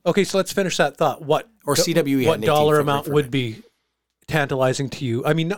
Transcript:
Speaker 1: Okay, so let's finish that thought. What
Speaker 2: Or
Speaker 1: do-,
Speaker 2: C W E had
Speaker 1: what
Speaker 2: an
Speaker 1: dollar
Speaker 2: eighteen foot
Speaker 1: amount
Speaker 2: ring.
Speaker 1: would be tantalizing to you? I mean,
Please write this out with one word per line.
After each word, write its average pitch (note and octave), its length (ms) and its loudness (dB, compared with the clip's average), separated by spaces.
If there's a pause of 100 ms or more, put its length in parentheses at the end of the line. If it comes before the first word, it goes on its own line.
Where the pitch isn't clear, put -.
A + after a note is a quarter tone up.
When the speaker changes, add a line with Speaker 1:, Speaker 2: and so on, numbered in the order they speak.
Speaker 1:
Okay, F3+ 180 2
so G3 140 -2
let's F3+ 160 -2
finish F#3 240 -2
that D3+ 180 0
thought. C#3+ 240 0
What C#3+ 300 -2 (160)
Speaker 2:
Or C#3 80 0
Speaker 1:
do-, D#3+ 80 2
Speaker 2:
C F3 100 0
W C#3+ 280 2
E - 20 2
had - 60 2
Speaker 1:
what D#3+ 100 2
Speaker 2:
an - 80 -4
Speaker 1:
dollar D3+ 300 4
Speaker 2:
eighteen - 0 -
foot D3 40 4
Speaker 1:
amount C#3+ 280 -2
Speaker 2:
ring. C#3+ 80 -2
Speaker 1:
would C3+ 140 0
be A#2+ 320 -4 (640)
tantalizing C3 600 0
to - 160 -10
you? A#2+ 220 -2
I D3+ 80 2
mean, E3 240 -2